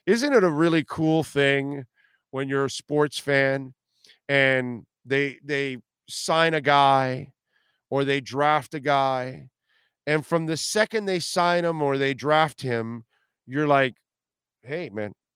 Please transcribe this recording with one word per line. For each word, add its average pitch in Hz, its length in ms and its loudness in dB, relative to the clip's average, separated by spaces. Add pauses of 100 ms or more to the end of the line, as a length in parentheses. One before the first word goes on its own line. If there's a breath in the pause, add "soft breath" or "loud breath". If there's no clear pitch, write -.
Isn't 233 260 2
it 214 100 6
a 180 60 6
really 160 340 2
cool 160 400 0
thing 139 600 0 (460)
when 135 180 -6
you're 139 160 0
a 131 60 -4
sports 147 480 -2
fan 135 560 0 (520 soft breath)
and 131 600 0 (180)
they, 135 400 -2
they 139 320 -4 (320)
sign 165 460 0
a 151 60 -2
guy 135 720 2 (580)
or 139 120 0
they 139 180 -2
draft 143 520 0
a 156 60 -8
guy, 131 680 -2 (600)
and 151 160 0
from 165 200 -2
the 160 100 -2
second 214 480 -2
they 185 160 -2
sign 175 460 0
him 165 160 -4
or 139 160 0
they 139 160 0
draft 151 480 0
him, 117 420 -6 (420)
you're 143 220 -4
like, 135 300 2 (680)
"Hey, 147 260 -10
man, 104 220 -8 (240)